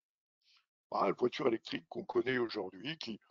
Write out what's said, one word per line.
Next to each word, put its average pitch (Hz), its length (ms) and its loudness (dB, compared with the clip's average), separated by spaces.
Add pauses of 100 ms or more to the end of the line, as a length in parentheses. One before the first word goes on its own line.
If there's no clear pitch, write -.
(920)
hein, 104 160 2
la 95 60 4
voiture 131 340 2
électrique 127 420 0
qu'on - 160 -8
connaît 123 340 2
aujourd'hui, 107 600 -4
qui, 110 220 -8 (100)